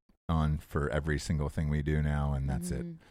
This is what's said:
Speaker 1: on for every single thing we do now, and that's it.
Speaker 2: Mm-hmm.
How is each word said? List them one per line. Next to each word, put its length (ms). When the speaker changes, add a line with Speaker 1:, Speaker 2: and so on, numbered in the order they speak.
Speaker 1:
on 300
for 300
every 300
single 300
thing 200
we 140
do 180
now, 320
and 160
that's 220
it. 100
Speaker 2:
Mm-hmm. 100